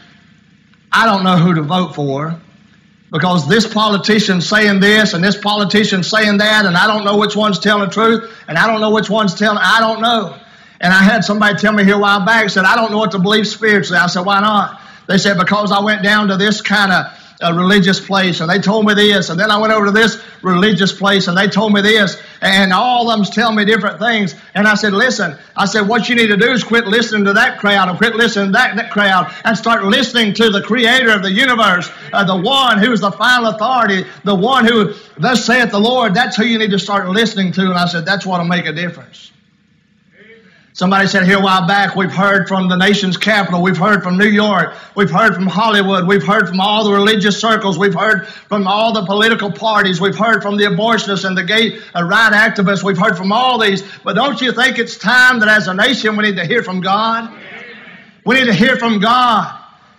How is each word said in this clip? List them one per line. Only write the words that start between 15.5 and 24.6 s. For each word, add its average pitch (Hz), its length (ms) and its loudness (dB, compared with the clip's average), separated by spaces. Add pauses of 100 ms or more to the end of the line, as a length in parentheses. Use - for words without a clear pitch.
I 202 80 0
went 208 240 -2
down 214 240 2
to 196 80 -2
this 208 240 0
kind 202 320 0
of 165 140 0 (340)
a 170 140 0
religious 185 460 2
place, 190 400 -2
and 165 100 -4
they 196 80 0
told 208 260 0
me 208 100 2
this, 202 360 2
and 165 80 -4
then 208 100 0
I 208 100 2
went 220 140 0
over 214 140 2
to 202 60 0
this 220 280 2 (220)
religious 185 500 2
place, 196 360 0
and 175 100 0
they 208 80 2
told 208 260 0
me 202 80 2
this, 208 400 0 (200)
and 190 320 2
all 240 360 0
of 226 80 0
them's 202 140 0
telling 220 240 -2
me 214 100 0
different 208 360 -2
things." 214 340 -2 (220)
And 208 100 2